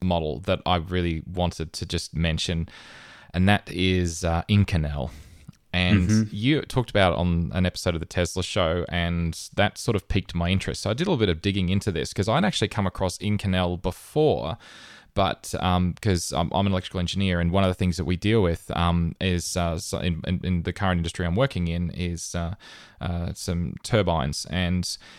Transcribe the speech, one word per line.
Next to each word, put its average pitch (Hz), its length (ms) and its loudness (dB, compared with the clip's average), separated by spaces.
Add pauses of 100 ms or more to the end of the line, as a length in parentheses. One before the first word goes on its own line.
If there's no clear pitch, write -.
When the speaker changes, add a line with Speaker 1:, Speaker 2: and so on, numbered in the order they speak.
Speaker 1:
model 85 380 0
that 92 260 -2
I 90 100 2
really 87 500 -2
wanted 87 480 -4
to - 120 -8
just - 280 -6
mention, 82 540 -2 (640)
and 90 160 4
that - 220 2
is, 90 540 2
uh, 85 240 2
Inconel. 76 640 2 (640)
And 90 380 4
Speaker 2:
Mm-hmm. 107 240 2
Speaker 1:
you 127 280 2
talked - 280 -2
about 95 220 4
it - 80 0
on 85 340 2
an 90 100 2
episode 90 300 0
of 80 60 -4
the 82 60 -6
Tesla 90 360 -2
Show, 87 480 0
and 85 480 0 (160)
that 104 240 2
sort - 180 0
of 95 120 -6
piqued - 260 -2
my 85 160 0
interest. 95 320 -2
So 98 80 0
I 107 40 0
did 151 120 -2
a 202 40 0
little 123 140 2
bit 101 60 6
of 82 100 -2
digging 95 300 0
into 95 220 0
this, 69 200 -4
'cause 101 160 -2
I'd 143 160 2
actually 165 240 0
come 98 200 -2
across 92 300 -2
Inconel 92 640 0
before, 90 800 0 (560)
but, - 460 -2
um, 90 400 2
'cause 92 320 0
I'm, 80 200 0
I'm 98 140 2
an 98 60 2
electrical 92 260 -4
engineer, 90 420 0
and 85 120 2
one 98 100 4
of 95 80 4
the 90 40 0
things 87 240 0
that 87 60 -2
we 87 120 0
deal 107 260 4
with, 85 340 0
um, 85 440 2
is, 90 360 0
uh, 85 220 0
so - 200 -6
in, 85 280 -2
in, 87 160 0
in 87 220 0
the 92 80 -2
current 92 260 0
industry 85 260 -2
I'm 85 120 0
working 104 320 0
in 85 220 -2
is, 87 440 -6
uh, 85 200 -4 (460)
uh, 87 340 -4
some 87 400 -2 (100)
turbines. 82 680 0
And 90 340 0 (340)